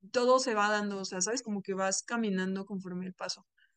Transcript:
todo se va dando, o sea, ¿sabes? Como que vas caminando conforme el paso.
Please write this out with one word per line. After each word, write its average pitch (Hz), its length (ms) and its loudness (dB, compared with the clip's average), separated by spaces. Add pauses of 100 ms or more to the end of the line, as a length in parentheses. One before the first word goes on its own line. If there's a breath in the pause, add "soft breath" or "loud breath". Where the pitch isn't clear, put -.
(120)
todo 247 280 6
se 262 160 0
va 208 140 4
dando, 208 300 0
o 190 60 -6
sea, 185 160 -4
¿sabes? 220 220 -2
Como 202 200 -4
que 196 100 -4
vas 190 300 0
caminando 190 600 -2
conforme 185 420 -6
el 185 60 -10
paso. - 320 -8 (320)